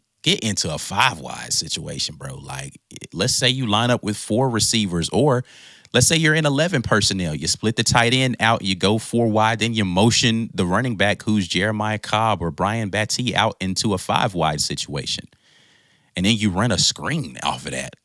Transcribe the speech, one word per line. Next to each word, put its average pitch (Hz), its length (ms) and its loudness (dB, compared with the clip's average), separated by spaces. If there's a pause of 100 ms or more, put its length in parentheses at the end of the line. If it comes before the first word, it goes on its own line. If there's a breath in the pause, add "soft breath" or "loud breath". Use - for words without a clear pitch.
(240)
get - 180 0
into 101 320 -2
a 71 40 -6
five 104 420 0
wide 62 340 -10
situation, 76 600 -6
bro. 67 200 -14
Like, 69 460 -14 (320)
let's 104 200 -2
say 127 140 0
you 131 180 0
line 110 260 2
up 113 120 0
with 107 140 -4
four 127 320 0
receivers, 104 600 0
or 127 360 2 (480 loud breath)
let's 123 140 6
say 165 100 2
you're 156 180 4
in 160 100 2
eleven 147 360 2
personnel. 95 520 0
You 78 140 -4
split - 300 -2
the 117 60 0
tight 120 300 4
end 131 280 2
out, 110 200 4
you 95 140 0
go 98 220 2
four 117 320 0
wide, 110 300 2
then 113 140 0
you 107 120 2
motion 113 680 2
the 92 120 0
running 107 320 0
back, 101 260 2
who's 104 240 0
Jeremiah 107 500 0
Cobb 107 440 0
or 82 100 -2
Brian 101 400 -2
Battie, 107 420 -2
out 101 280 2
into 95 320 0
a 92 40 0
five 98 360 0
wide 78 260 0
situation. - 680 -6 (840 soft breath)
And 90 100 -2
then 113 100 4
you 107 140 0
run 101 220 0
a 85 60 0
screen 123 680 -2
off - 220 -4
of - 60 -8
that. - 320 -8